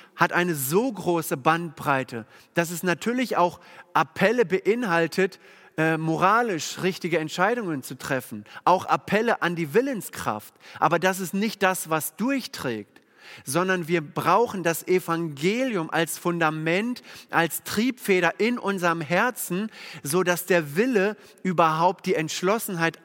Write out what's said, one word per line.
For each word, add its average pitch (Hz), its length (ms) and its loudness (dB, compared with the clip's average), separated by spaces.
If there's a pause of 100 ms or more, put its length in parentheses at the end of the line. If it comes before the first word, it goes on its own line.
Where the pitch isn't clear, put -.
(160)
hat 170 160 2
eine 175 240 0
so 156 340 0
große 170 460 -2
Bandbreite, 139 920 -2 (280)
dass 170 180 0
es 175 100 -8
natürlich 220 540 -2
auch 175 240 2 (340)
Appelle 202 520 2
beinhaltet, 185 920 0 (380)
äh, 160 200 2
moralisch 170 840 2
richtige 175 380 0
Entscheidungen 180 640 -2
zu 127 140 -12
treffen, 120 480 -6 (180)
auch 180 220 4
Appelle 208 560 0
an 170 140 0
die 156 180 -4
Willenskraft. 196 800 -2 (260)
Aber 147 180 4
das 185 220 0
ist 185 140 -6
nicht 202 280 -2
das, 185 280 0
was 160 260 -2
durchträgt, 196 840 -4 (440)
sondern 175 420 0
wir 170 140 2
brauchen 175 600 2
das 165 240 -2
Evangelium 175 1000 0
als 160 280 0
Fundament, 170 840 -2 (260)
als 165 340 0
Triebfeder 202 760 0
in 240 180 2
unserem 175 440 0
Herzen, 190 680 -2 (320)
so 165 220 0
dass 175 220 0
der 156 300 2
Wille 208 400 2 (280)
überhaupt 170 640 2
die 185 100 2
Entschlossenheit 165 880 0